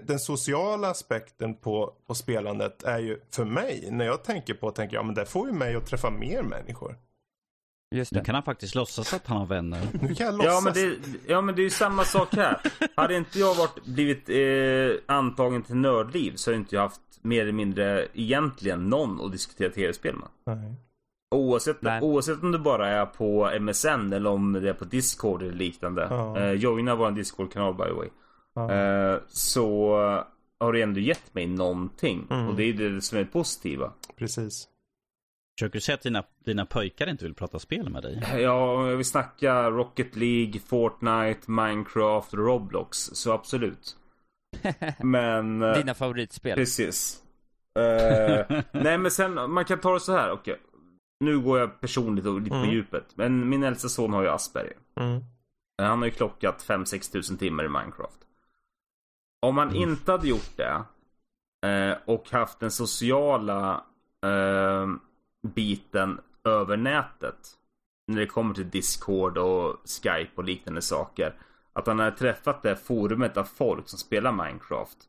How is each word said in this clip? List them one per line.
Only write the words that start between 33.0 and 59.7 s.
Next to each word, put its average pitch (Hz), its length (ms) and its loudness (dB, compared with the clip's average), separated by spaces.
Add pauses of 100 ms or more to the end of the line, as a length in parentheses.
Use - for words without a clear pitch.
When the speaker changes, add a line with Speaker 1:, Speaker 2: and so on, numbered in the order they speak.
Speaker 4:
som 107 180 -4
är 98 60 0
positiva. 78 680 -4 (260)
Speaker 1:
Precis. 117 480 -6 (920)
Speaker 3:
Försöker 107 180 -4
du 107 40 -6
säga 147 140 -2
att - 80 -6
dina, 113 220 -2 (200)
dina 104 220 -2
pojkar 110 400 -2
inte 160 180 -6
vill 80 100 -8
prata - 240 -8
spel - 320 -6
med 69 120 -8
dig? 110 200 -8 (100)
Speaker 4:
Ja, 127 580 2
jag 127 60 0
vill 131 100 -2
snacka 127 640 2
Rocket 123 460 -2
League, 117 440 2
Fortnite, 113 920 0
Minecraft, 107 840 0
Roblox. 104 640 0
Så - 340 -2
absolut. 110 640 -4 (640)
Speaker 2:
<laughs> 160 400 -4
Speaker 4:
Men, 113 600 0
eh, 110 140 4
Speaker 2:
Dina 135 180 0
favoritspel. 120 600 -4
Speaker 4:
precis. - 680 -2 (560)
Eh, 113 840 4 (100)
Speaker 3:
<laughs> - 0 -
Speaker 4:
nej, 156 260 2
men 185 120 0
sen, 170 400 -2
man 175 140 0
kan 180 160 -2
ta 180 140 2
det 180 60 0
så 185 120 -2
här. 127 180 2
Okej. - 300 -6 (640)
Nu 147 160 4
går 127 180 4
jag 117 220 -2
personligt 110 460 0
och 101 140 0
lite 107 160 -2
Speaker 1:
Mm. 127 120 2
Speaker 4:
på 110 60 2
djupet. - 300 -2 (100)
Men 123 340 2
min 139 140 2
äldsta 127 260 -2
son 110 240 0
har 98 100 2
ju 92 60 4
Asperger. - 480 -4 (200)
Speaker 1:
Mm. 123 200 0 (640)
Speaker 4:
Eh, 101 60 2
han 113 100 2
har 120 80 0
ju 117 40 0
klockat 104 520 -2
fem, 95 240 -2
sex - 220 -6
tusen 95 280 -4
timmar 80 280 -2
i 78 40 -2
Minecraft. - 480 -6 (1300)
Om 131 120 4
man 143 140 4
Speaker 1:
Mm. 170 220 0